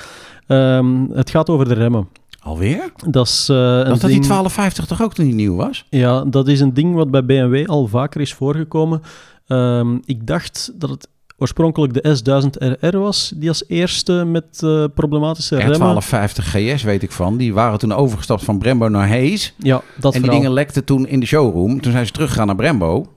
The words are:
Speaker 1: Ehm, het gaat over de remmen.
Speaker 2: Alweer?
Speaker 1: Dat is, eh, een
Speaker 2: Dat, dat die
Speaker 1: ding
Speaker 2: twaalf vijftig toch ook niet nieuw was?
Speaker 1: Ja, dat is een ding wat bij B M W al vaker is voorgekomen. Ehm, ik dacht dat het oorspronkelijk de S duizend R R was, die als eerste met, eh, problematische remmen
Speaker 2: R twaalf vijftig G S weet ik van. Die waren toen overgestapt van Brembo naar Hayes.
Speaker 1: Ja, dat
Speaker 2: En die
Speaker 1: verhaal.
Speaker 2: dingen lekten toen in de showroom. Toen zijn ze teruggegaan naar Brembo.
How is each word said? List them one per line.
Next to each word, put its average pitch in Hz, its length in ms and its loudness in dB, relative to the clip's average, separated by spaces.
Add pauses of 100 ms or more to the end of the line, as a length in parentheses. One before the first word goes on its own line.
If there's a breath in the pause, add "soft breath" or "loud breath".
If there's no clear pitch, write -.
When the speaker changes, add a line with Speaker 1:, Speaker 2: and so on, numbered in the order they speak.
(480 loud breath)
Speaker 1:
Ehm, 131 640 2
het - 180 0
gaat 160 200 2
over 139 180 2
de 120 60 2
remmen. 117 340 0 (380)
Speaker 2:
Alweer? 120 460 -4 (180)
Speaker 1:
Dat 123 180 2
is, - 220 -2
eh, 139 80 4
een 123 200 2
Speaker 2:
Dat, 131 100 2
dat 123 120 2
die 127 100 2
Speaker 1:
ding 139 140 4
Speaker 2:
twaalf 190 300 0
vijftig 196 320 -2
toch 175 160 -4
ook 220 160 -2
niet 139 180 2
nieuw 104 200 0
was? 190 340 -4
Speaker 1:
Ja, 127 360 2
dat 135 220 2
is 139 120 4
een 135 140 4
ding 165 220 2
wat 156 160 0
bij 135 100 2
B 123 80 -2
M 131 200 4
W 135 200 0
al 147 180 0
vaker 127 340 -2
is 139 120 -4
voorgekomen. 156 680 -2 (460 loud breath)
Ehm, 123 580 0
ik 113 220 -6
dacht - 480 -6
dat 151 140 -8
het 135 180 -12 (300)
oorspronkelijk 147 560 0 (100)
de 151 120 2
S 120 80 -4
duizend 135 360 0
R 131 360 -2
R - 40 0
was, 196 360 -4
die 160 140 -4
als 156 180 -4
eerste 180 460 -2 (120)
met, 165 200 -2 (180)
eh, 156 200 2 (120)
problematische 151 600 -2
remmen 135 200 2
Speaker 2:
R - 20 2
twaalf 175 280 2
vijftig 101 400 -2
G 107 340 -2
S 135 40 -10
weet 101 200 0
ik 95 80 -6
van. 92 260 -2
Die 120 160 0
waren 107 260 2
toen 107 140 0
overgestapt 117 500 0
van 104 140 0
Brembo 113 300 2
naar 101 200 2
Hayes. 131 500 0
Speaker 1:
Ja, 135 180 2
dat 127 100 -4 (180)
Speaker 2:
En 139 80 2
die 127 80 0
Speaker 1:
verhaal. 127 200 2
Speaker 2:
dingen 131 140 2
lekten 143 300 -2
toen 131 240 0
in 135 120 0
de 120 60 0
showroom. 117 560 0
Toen 123 100 0
zijn 120 140 2
ze 95 60 -6
teruggegaan 120 360 -2
naar 98 80 0
Brembo. 98 400 0 (220)